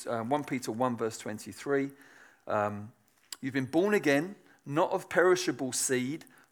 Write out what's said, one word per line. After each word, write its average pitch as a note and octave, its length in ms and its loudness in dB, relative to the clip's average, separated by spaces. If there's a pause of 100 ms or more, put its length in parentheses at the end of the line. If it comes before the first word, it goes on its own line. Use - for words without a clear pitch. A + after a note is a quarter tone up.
um, A2+ 200 -4
one C#3+ 160 0
Peter B2 280 -4
one, A#2+ 220 0
verse A2 220 -4
twenty-three, C3+ 760 -4 (560)
um, G#2 460 -2 (480)
"You've C3 140 -6
been C3+ 100 0
born F3+ 300 2
again, D#3 420 2 (300)
not D3 240 2
of F#3 180 -2
perishable E3 640 4
seed, C3 540 -2 (260)